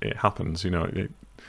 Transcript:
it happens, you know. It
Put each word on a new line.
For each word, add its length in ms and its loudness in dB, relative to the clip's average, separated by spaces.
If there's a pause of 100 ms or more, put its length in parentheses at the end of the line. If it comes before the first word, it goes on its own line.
it 140 -2
happens, 460 2
you 60 2
know. 140 2
It 260 -2 (400)